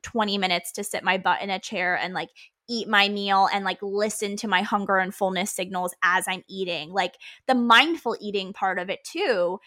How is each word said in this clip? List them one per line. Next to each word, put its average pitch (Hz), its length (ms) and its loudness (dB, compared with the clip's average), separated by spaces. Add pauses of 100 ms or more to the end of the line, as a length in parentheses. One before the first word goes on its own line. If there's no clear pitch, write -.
twenty 208 340 0
minutes 180 360 -2
to 208 100 -8
sit - 200 -6
my 190 140 2
butt 185 240 0
in 202 80 -6
a 185 100 -2
chair 180 380 -2
and, 180 160 -4
like, 160 160 -6 (400)
eat 226 180 -4
my 202 220 6
meal 196 420 2
and, 196 140 -2
like, 185 160 -2
listen 208 560 -2
to 220 100 -6
my 190 140 4
hunger 202 360 0
and 190 160 0
fullness 190 380 -2
signals 185 420 -4 (100)
as 180 260 2
I'm 185 180 -6
eating? 175 460 -6
Like, 185 220 -2 (320)
the 262 80 4
mindful 240 640 4
eating 196 320 -6
part 190 260 -2
of 180 100 -6
it 180 140 -6
too 208 640 0